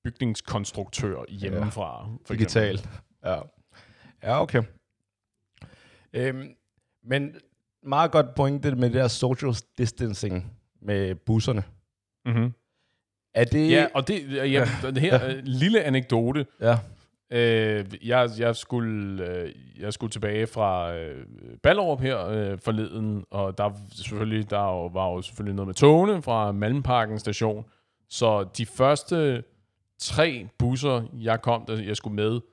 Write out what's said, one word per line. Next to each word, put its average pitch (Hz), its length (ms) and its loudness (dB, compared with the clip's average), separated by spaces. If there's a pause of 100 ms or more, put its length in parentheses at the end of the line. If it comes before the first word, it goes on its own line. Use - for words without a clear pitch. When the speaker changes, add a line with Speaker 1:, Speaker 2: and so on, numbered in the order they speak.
Speaker 1:
bygningskonstruktør 104 1200 -6
hjemmefra, 95 800 -6
Speaker 2:
Ja. 113 80 -12 (100)
Speaker 1:
for 123 80 -6
Speaker 2:
Digitalt. 107 460 2
Speaker 1:
eksempel. - 200 -14 (240)
Speaker 2:
Ja. 90 160 -2 (840)
Ja, 135 200 0
okay. 127 200 0 (1500)
Øhm, 131 360 -4 (560)
men 139 300 -2 (480)
meget 143 280 2
godt 139 240 2
pointe 139 400 2
med 123 160 4
det 117 40 -2
der 127 140 2
social 127 460 0 (240)
distancing 104 760 -4 (300)
med 98 320 -2
busserne. 107 480 0 (640)
Speaker 1:
Mhm. 117 260 0 (840)
Speaker 2:
Er 117 100 6
det 151 260 2
Speaker 1:
Ja, 165 240 6
og 131 140 0
det, 143 280 -4
ja, 135 80 -2
Speaker 2:
Ja. 135 200 4 (180)
Speaker 1:
det 131 160 -2
her, 131 260 4
Speaker 2:
Ja. 131 80 -2
Speaker 1:
øh, 131 120 -6
lille 175 380 4
anekdote. 131 640 2 (140)
Speaker 2:
Ja. 117 180 4 (540)
Speaker 1:
Øh, 110 520 2 (240)
jeg, 123 300 4
jeg 117 180 2
skulle, 104 680 -4
øh, 90 260 -6 (260)
jeg 104 140 -6
skulle 113 180 -6
tilbage 107 360 -2
fra, 92 500 0
øh, 73 300 -10 (360)
Ballerup 160 380 4
her, 127 260 -2
øh, 101 320 -2
forleden, 107 720 -4
og 98 280 -2
der 104 120 2 (220)
selvfølgelig, 107 580 -4
der 95 420 -2
var 92 180 -2
jo 92 120 -4
selvfølgelig 104 340 -6
noget 98 100 -2
med 95 80 -6
togene 170 480 6
fra 110 300 0
Malmparken 113 680 0
station. 107 460 -2 (440)
Så 107 360 2 (140)
de 117 80 -4
første 143 800 2 (540)
tre 143 500 0 (100)
busser, 123 440 2 (100)
jeg 113 300 0
kom, 117 240 0
der 110 160 -4
jeg 101 140 -4
skulle 104 200 -6
med 110 240 0 (120)